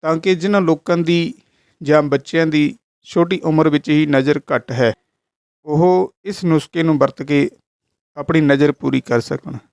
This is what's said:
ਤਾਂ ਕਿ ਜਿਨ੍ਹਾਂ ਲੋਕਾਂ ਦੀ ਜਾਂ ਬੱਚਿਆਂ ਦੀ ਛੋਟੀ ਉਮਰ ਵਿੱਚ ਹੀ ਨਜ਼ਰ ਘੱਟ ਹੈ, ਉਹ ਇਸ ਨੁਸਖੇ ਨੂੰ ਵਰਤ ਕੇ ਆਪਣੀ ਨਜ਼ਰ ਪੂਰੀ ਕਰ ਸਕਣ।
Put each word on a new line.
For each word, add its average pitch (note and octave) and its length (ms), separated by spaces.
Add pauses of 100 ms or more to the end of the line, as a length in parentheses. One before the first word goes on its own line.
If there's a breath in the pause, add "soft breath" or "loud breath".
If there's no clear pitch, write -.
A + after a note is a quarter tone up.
ਤਾਂ D#3+ 140
ਕਿ F#3 180
ਜਿਨ੍ਹਾਂ G3 280
ਲੋਕਾਂ E3 360
ਦੀ E3+ 360 (480)
ਜਾਂ D3+ 200
ਬੱਚਿਆਂ D3 440
ਦੀ D3+ 300 (260)
ਛੋਟੀ F3 380
ਉਮਰ D#3 280
ਵਿੱਚ D3 220
ਹੀ D3+ 160
ਨਜ਼ਰ C#3+ 340 (140)
ਘੱਟ B2 180
ਹੈ, A#2+ 200 (720)
ਉਹ F3+ 500 (100)
ਇਸ F#3+ 200
ਨੁਸਖੇ E3 380
ਨੂੰ D#3+ 160
ਵਰਤ C3+ 240
ਕੇ C#3+ 280 (680)
ਆਪਣੀ D#3 240
ਨਜ਼ਰ C#3+ 320
ਪੂਰੀ C3+ 280
ਕਰ A#2+ 200
ਸਕਣ। C3 360 (160)